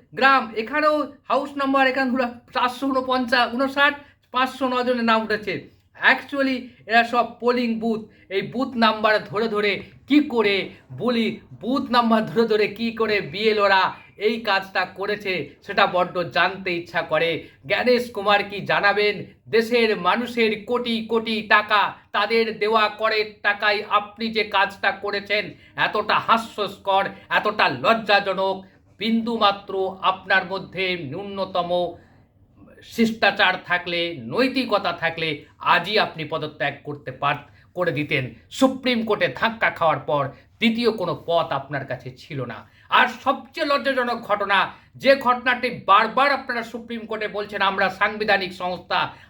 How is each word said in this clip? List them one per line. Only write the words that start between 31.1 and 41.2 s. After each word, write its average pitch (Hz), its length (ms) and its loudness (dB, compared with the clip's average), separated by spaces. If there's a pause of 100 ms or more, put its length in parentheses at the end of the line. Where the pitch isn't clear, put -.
শিষ্টাচার 208 720 2 (120)
থাকলে, 175 520 -2
নৈতিকতা 202 760 0
থাকলে 160 520 -4 (140)
আজই 175 400 0
আপনি 160 260 -2
পদত্যাগ 147 500 -6 (100)
করতে 139 280 -12
পার-, - 640 -6
করে 175 180 0
দিতেন। 139 420 -4 (160)
সুপ্রিম 254 540 0
কোর্টে 202 300 0
ধাক্কা 220 360 0
খাওয়ার 156 280 0
পর 143 300 -2 (300)
দ্বিতীয় 226 320 2
কোনো 170 360 -4